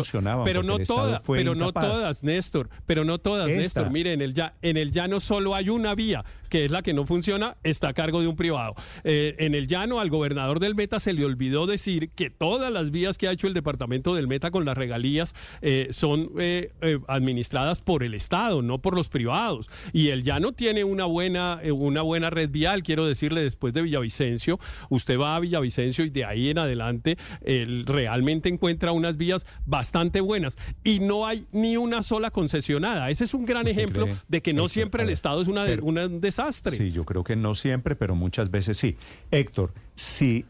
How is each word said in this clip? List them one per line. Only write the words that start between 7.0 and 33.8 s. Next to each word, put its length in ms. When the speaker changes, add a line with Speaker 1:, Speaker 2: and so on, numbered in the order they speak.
Speaker 2:
funciona, 580
está 240
a 40
cargo 280
de 80
un 80
privado. 400
Eh, 380
en 160
el 100
llano, 320
al 120
gobernador 500
del 160
Meta 240
se 120
le 120
olvidó 420
decir 440
que 200
todas 420
las 200
vías 260
que 80
ha 60
hecho 160
el 60
departamento 600
del 140
Meta 240
con 120
las 140
regalías, 560
eh, 280
son, 480
eh, 320
eh, 160
administradas 720
por 220
el 100
Estado, 480
no 220
por 120
los 140
privados. 640
Y 140
el 140
llano 300
tiene 320
una 220
buena, 560
eh, 100
una 300
buena 260
red 220
vial, 320
quiero 240
decirle, 360
después 300
de 80
Villavicencio. 800
Usted 280
va 160
a 60
Villavicencio 640
y 60
de 160
ahí 240
en 80
adelante, 580
eh, 460
realmente 640
encuentra 420
unas 240
vías 300
bastante 560
buenas. 380
Y 160
no 260
hay 260
ni 260
una 240
sola 280
concesionada. 800
Ese 160
es 80
un 140
gran 200
Speaker 1:
¿Usted 120
Speaker 2:
ejemplo 260